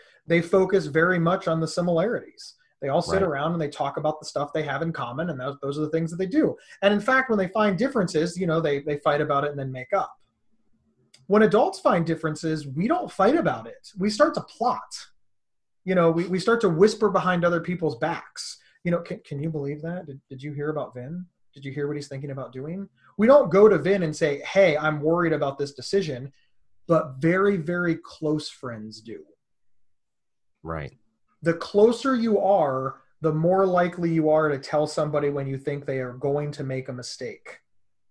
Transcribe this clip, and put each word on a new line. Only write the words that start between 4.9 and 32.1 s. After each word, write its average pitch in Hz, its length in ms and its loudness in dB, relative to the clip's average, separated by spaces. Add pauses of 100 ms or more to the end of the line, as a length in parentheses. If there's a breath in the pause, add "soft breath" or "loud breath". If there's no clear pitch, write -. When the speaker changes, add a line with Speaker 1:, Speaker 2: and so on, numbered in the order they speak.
Speaker 1:
common, 143 380 -6
and 139 80 -6
those, 139 240 -8
those 139 160 -4
are 151 40 -2
the 156 80 -4
things 160 200 -2
that 170 60 -12
they 185 100 -2
do. 233 300 2 (260 loud breath)
And 202 100 4
in 208 80 2
fact, 262 300 0
when 214 80 2
they 185 100 0
find 208 300 0
differences, 180 580 0
you 185 120 -2
know, 160 120 2
they, 143 200 0
they 147 180 -4
fight 147 220 2
about 143 240 0
it 147 60 -2
and 143 80 -10
then 135 120 -6
make 127 220 -8
up. - 200 -2 (1160)
When 208 140 6
adults 220 380 4
find 185 260 2
differences, 156 600 -4
we 151 220 -4
don't 320 240 -2
fight 214 240 4
about 127 300 -2
it. - 220 -20 (100)
We 196 120 0
start 302 240 2
to - 60 -4
plot. - 400 -4 (1040)
You 185 100 0
know, 170 160 6
we, 170 160 0
we 185 120 -2
start 226 240 2
to 202 60 4
whisper 202 420 4
behind 180 340 2
other 170 160 2
people's 165 360 -4
backs. - 640 -6 (260 soft breath)
You 175 80 -2
know, 170 80 0
"Can, 175 260 -10
can 143 160 -10
you 165 80 -4
believe 147 320 -6
that? 170 240 -8
Did, 139 140 -16 (100)
did 131 120 -14
you 147 100 -10
hear 147 180 -4
about 147 240 -6
Vin? 156 320 -10 (280)
Did 139 100 -20
you 135 80 -8
hear 143 140 -4
what 147 100 -4
he's 143 120 -10
thinking 139 220 -10
about 131 220 -10
doing?" 160 360 -10 (300 soft breath)
We 214 80 4
don't 262 260 8
go 208 160 8
to 190 100 6
Vin 185 260 2
and 151 120 -2
say, 143 240 0
"Hey, 180 360 4
I'm 151 260 0
worried 165 320 2
about 143 240 -2
this 143 160 -4
decision," 139 580 -2 (540)
but 139 320 0
very, 190 400 2
very 170 380 -2
close 151 520 -6
friends 110 540 -12
do. 101 220 -14 (1400)
Speaker 2:
Right. 80 300 -8 (500)
Speaker 1:
The 165 120 0
closer 233 640 2